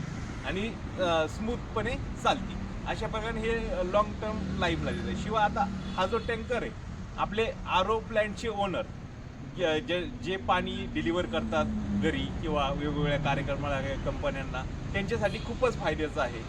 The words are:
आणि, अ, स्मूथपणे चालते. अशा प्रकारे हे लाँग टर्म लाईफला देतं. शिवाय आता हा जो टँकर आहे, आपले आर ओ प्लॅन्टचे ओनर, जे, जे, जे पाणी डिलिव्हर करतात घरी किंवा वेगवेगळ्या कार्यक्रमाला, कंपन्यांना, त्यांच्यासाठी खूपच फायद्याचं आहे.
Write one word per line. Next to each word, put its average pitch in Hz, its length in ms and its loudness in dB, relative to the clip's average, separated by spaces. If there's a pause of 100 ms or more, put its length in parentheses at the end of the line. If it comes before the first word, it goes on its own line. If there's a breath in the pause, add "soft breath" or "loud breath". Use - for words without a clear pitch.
(460)
आणि, 190 280 -2 (280)
अ, 160 260 4
स्मूथपणे 226 680 -2 (280)
चालते. - 380 2 (260)
अशा 190 200 -2
प्रकारे 220 320 -2
हे 226 300 2 (240)
लाँग 208 200 6 (100)
टर्म 190 380 -2
लाईफला 165 300 2
देतं. 190 320 -2
शिवाय 214 220 4
आता 208 220 2 (300)
हा 190 100 2
जो 190 120 2
टँकर 226 440 -2
आहे, 113 80 -4 (480)
आपले 202 280 2 (220)
आर 180 180 4
ओ 220 140 4
प्लॅन्टचे 214 480 0
ओनर, 196 340 0 (760)
जे, 156 240 4
जे, 165 260 0 (180)
जे 185 120 0
पाणी 185 580 0
डिलिव्हर 165 320 2
करतात 156 380 2 (380)
घरी 143 240 2 (160)
किंवा 147 280 2
वेगवेगळ्या 143 480 2
कार्यक्रमाला, 139 600 0
कंपन्यांना, 135 840 -2 (300)
त्यांच्यासाठी 196 460 2
खूपच 233 380 0
फायद्याचं 156 440 0
आहे. 117 180 0 (100)